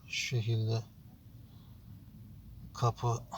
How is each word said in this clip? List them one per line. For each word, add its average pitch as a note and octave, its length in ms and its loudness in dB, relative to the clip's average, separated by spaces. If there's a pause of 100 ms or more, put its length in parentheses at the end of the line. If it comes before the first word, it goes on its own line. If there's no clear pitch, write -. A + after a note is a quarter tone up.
Şu - 220 -2
şekilde A2 560 4 (1900)
kapı A#2+ 500 4 (140)